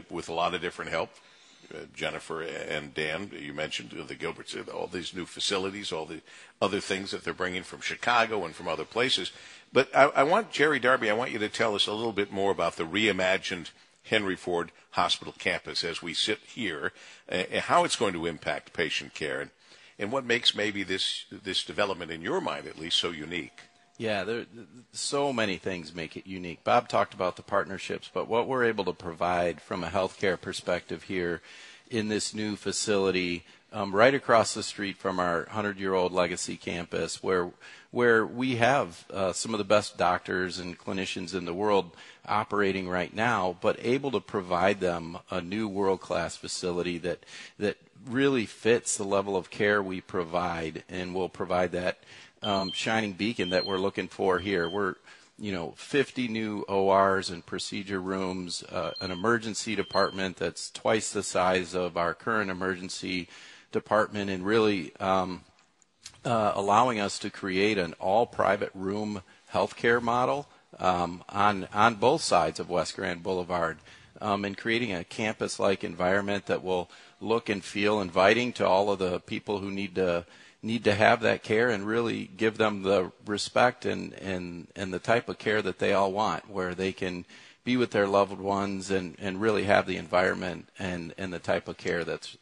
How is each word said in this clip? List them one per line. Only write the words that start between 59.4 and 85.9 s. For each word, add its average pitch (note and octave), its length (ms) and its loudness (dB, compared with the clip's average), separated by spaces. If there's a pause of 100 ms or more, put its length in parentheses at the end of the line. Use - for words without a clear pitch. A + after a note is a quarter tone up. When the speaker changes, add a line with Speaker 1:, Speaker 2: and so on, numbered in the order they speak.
Speaker 2:
department F#2+ 640 0
that's - 340 -6
twice - 420 0
the G2+ 100 -2
size F#2 520 2
of F2+ 220 -2
our E2+ 180 2
current G#2+ 360 -2
emergency F#2 760 -4 (460)
department, G#2 580 0
and F#2 140 -4
really, G#2 560 2
um, F#2 420 0 (800)
uh, A2 300 2
allowing G#2+ 460 4
us G2+ 200 -2
to G#2 100 -6
create G2 480 2
an E2+ 160 -2
all-private G2+ 800 2
room G2+ 480 -4 (300)
healthcare A#2 500 2
model, B2+ 440 2 (320)
um, F2 500 0
on, G2+ 440 2
on A2 220 6
both B2 280 4
sides D#2+ 380 2
of E2+ 80 -8
West E2+ 280 0
Grand F2+ 260 -4
Boulevard, F2 560 -2 (420)
um, G2+ 240 0
and G2+ 140 -4
creating A#2 340 -2
a E2+ 120 -4
campus-like G2+ 800 -2
environment F#2+ 640 0
that E2 180 0
will F2+ 260 -2 (300)
look A2 280 0
and G2 160 -2
feel G#2 360 2
inviting G2 520 4
to G2+ 140 2
all F#2+ 240 4
of G2 80 0
the F2+ 220 0
people G#2+ 400 -6
who G2 100 -6
need G2 240 -6
to, F2 300 2 (380)
need A2 220 -2
to G#2+ 100 6
have G#2+ 260 6
that G#2+ 220 2
care A#2 280 2
and G2+ 160 -2
really A2 500 0
give G#2+ 220 2
them G#2 240 2
the F#2+ 280 4 (140)
respect A#2 640 2
and, F#2+ 280 -4
and, F2+ 600 -6
and F#2+ 180 -6
the F2+ 60 -2
type A#2+ 300 2
of G2 100 -6
care G#2+ 240 0
that F#2+ 160 -4
they G2+ 140 2